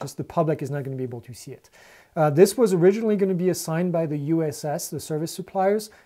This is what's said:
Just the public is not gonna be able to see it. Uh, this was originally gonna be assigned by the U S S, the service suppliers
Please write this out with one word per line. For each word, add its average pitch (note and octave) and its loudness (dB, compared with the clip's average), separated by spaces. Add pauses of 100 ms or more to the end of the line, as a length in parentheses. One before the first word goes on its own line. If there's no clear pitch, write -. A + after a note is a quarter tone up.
Just - -10
the - -6
public D#3+ -2
is C3+ -6
not C#3 -4
gonna C3+ -8
be C3 -4
able A#2+ -8
to A#2 -18
see - -18
it. - -20 (460)
Uh, D3+ 4
this F#3 6
was A3 4
originally G3+ 4
gonna F#3+ 0
be F3+ 0
assigned E3+ -2
by E3 0
the D3 -4
U D#3+ 0
S D3+ -6
S, D3 -4
the D3 -8
service D#3+ -6
suppliers G3 -2 (160)